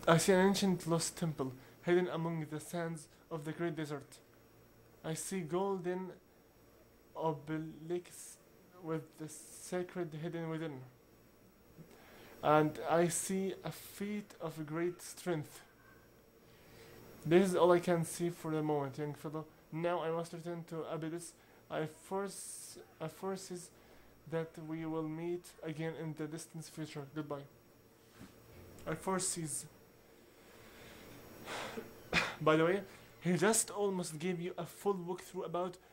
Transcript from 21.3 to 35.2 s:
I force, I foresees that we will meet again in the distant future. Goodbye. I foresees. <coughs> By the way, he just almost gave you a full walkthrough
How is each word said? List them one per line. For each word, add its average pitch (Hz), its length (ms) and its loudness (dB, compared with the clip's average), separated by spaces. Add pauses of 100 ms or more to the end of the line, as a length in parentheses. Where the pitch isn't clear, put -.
I 156 160 0
force, - 920 -8 (220)
I 160 80 -4
foresees 185 640 -6 (600)
that 160 200 -2 (160)
we 160 200 -4
will 160 220 0
meet 170 360 -4 (180)
again 160 380 -2
in 160 160 -4
the 156 100 -4
distant 156 380 -10
future. 151 400 -8 (100)
Goodbye. 147 280 -4 (1400)
I 160 80 -2
foresees. 175 720 -2 (2500)
<coughs> - 280 2
By 156 160 8
the 160 80 8
way, 190 180 4 (380)
he 175 160 4
just 208 340 6
almost 180 480 0
gave 175 220 0
you 180 160 -4
a 170 80 -4
full 202 300 0
walkthrough 180 500 -6